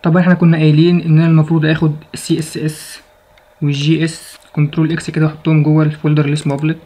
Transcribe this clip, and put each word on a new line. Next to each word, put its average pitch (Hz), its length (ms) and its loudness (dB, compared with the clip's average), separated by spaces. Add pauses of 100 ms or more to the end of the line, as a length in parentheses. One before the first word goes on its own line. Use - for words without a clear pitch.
طبعًا 170 180 2
احنا 180 120 4
كنا 165 240 4
قايلين 156 440 4
ان 160 160 2
انا 165 100 4
المفروض 160 380 2
اخد 156 300 0 (180)
السي - 260 -4
اس - 180 -10
اس - 440 -10 (600)
والجي 147 420 0
اس، - 360 -10 (140)
كنترول 151 380 -2
اكس 160 180 -6
كده 156 160 -2
واحطهم 156 380 0
جوه 156 200 2
الفولدر 151 420 -2
اللي 143 80 -2
اسمه 143 220 -4
بابليك 156 300 -4